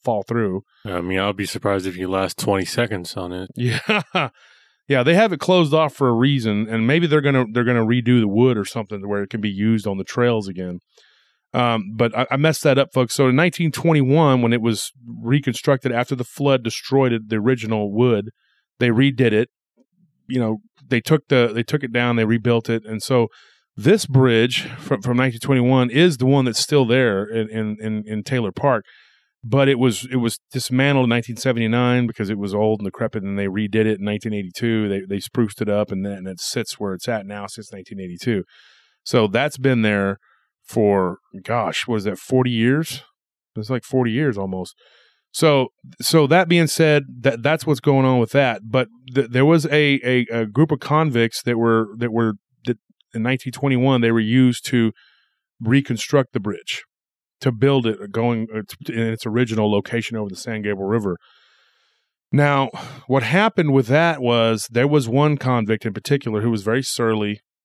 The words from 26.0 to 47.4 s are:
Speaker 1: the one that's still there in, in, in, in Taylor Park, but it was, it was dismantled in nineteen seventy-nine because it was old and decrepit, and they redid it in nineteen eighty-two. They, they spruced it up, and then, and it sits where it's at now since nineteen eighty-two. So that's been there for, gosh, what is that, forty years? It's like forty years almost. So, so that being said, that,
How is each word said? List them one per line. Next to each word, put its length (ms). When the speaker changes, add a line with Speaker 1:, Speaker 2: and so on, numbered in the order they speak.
Speaker 1:
the 80
one 180
that's 160
still 260
there 380
in, 260
in, 300
in, 260
in 180
Taylor 280
Park, 320
but 240
it 100
was, 320
it 80
was 220
dismantled 540
in 40
nineteen 260
seventy-nine 720
because 220
it 80
was 160
old 260
and 80
decrepit, 360
and 140
they 100
redid 380
it 140
in 60
nineteen 280
eighty-two. 540
They, 200
they 120
spruced 420
it 80
up, 220
and 140
then, 80
and 140
it 120
sits 400
where 140
it's 140
at 180
now 220
since 260
nineteen 260
eighty-two. 440
So 240
that's 300
been 240
there 360
for, 540
gosh, 440
what 100
is 80
that, 120
forty 340
years? 520
It's 140
like 140
forty 280
years 260
almost. 380
So, 360
so 280
that 200
being 200
said, 360
that, 200